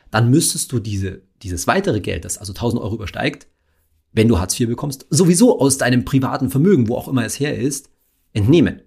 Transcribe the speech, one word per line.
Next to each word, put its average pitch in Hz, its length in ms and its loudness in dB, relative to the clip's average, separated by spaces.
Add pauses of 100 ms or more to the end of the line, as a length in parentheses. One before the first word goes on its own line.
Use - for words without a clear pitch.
(120)
dann 117 180 2
müsstest 160 420 0
du 127 80 -2
diese, 98 420 -6 (200)
dieses 90 240 -8
weitere 147 360 0
Geld, 90 240 -8
das - 120 -10
also 98 160 -14
tausend 120 280 -4
Euro 104 140 -6
übersteigt, - 520 -8 (640)
wenn 110 160 2
du 113 100 4
Hartz 85 180 -2
vier 120 120 -2
bekommst, 127 420 -8
sowieso 175 500 4
aus 135 180 2
deinem 123 280 0
privaten 131 440 -2
Vermögen, 143 380 4
wo 117 80 -2
auch - 120 -8
immer 120 180 -2
es 107 140 -8
her 139 180 -4
ist, 123 320 -6 (440)
entnehmen. 117 540 2